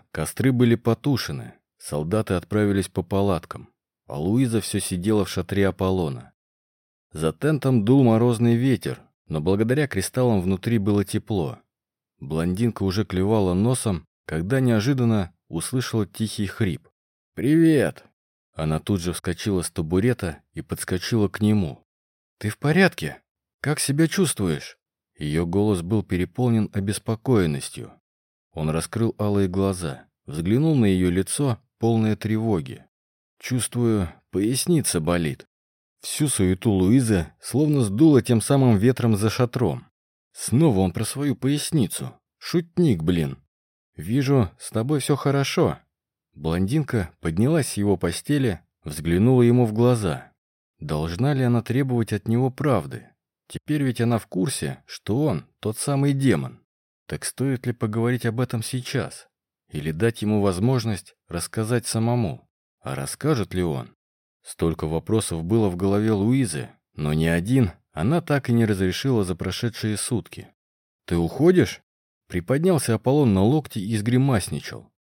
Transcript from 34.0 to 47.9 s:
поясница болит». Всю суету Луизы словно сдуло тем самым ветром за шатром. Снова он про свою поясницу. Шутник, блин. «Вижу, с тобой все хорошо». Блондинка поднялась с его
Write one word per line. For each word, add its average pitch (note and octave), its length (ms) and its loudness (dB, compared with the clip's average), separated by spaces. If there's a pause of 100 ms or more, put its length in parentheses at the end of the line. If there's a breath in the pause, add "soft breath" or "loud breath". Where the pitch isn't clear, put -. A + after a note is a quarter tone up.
поясница A#2+ 680 0
болит». D#2+ 480 -2 (540)
Всю - 260 -4
суету F#2+ 440 2
Луизы G2+ 560 4 (140)
словно D3 400 0
сдуло A#2+ 400 6
тем A2+ 200 2
самым C3 360 4
ветром A#2 400 2
за G#2+ 120 2
шатром. A#2+ 580 0 (460)
Снова B2+ 460 2
он F#2 120 2
про - 120 -4
свою C#3 320 -2
поясницу. C3+ 800 -2 (240)
Шутник, E3 640 0
блин. D#2+ 360 0 (560)
«Вижу, B2 640 0
с - 120 -16
тобой C3 280 -2
все D3 160 0
хорошо». C#3 640 0 (540)
Блондинка F#2+ 800 -2 (100)
поднялась A#2 480 0
с - 80 -8
его G2+ 200 2